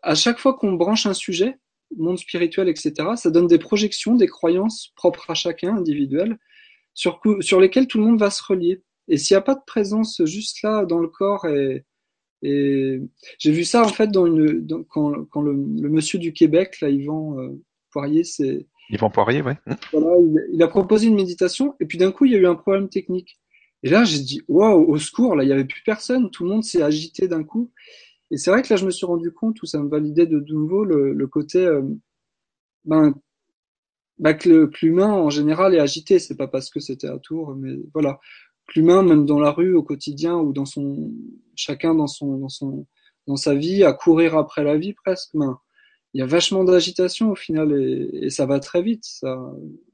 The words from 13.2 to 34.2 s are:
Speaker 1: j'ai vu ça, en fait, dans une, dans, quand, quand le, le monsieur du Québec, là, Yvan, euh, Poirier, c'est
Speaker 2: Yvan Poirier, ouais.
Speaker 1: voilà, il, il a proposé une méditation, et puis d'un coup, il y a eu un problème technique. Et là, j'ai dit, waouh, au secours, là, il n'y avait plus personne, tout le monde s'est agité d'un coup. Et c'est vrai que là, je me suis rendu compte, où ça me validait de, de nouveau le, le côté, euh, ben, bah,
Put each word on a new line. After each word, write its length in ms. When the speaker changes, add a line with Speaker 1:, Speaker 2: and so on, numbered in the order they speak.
Speaker 1:
j'ai 120
vu 140
ça, 180
en 60
fait, 180
dans 180
une, 400
dans, 180
quand, 420
quand 160
le, 120
le 360
monsieur 300
du 120
Québec, 500
là, 80
Yvan, 500
euh, 220
Poirier, 320
c'est 440
Speaker 2:
Yvan 200
Poirier, 320
ouais. 160
Speaker 1:
voilà, 280
il, 340
il 100
a 40
proposé 400
une 80
méditation, 640
et 60
puis 120
d'un 140
coup, 140
il 80
y 20
a 40
eu 80
un 80
problème 340
technique. 480
Et 60
là, 140
j'ai 160
dit, 280
waouh, 440
au 60
secours, 380
là, 80
il 40
n'y 60
avait 120
plus 200
personne, 460
tout 120
le 60
monde 140
s'est 180
agité 460
d'un 160
coup. 280
Et 60
c'est 140
vrai 120
que 100
là, 40
je 80
me 60
suis 140
rendu 260
compte, 300
où 60
ça 120
me 100
validait 380
de, 120
de 140
nouveau 320
le, 280
le 140
côté, 380
euh, 160
ben, 280
bah, 140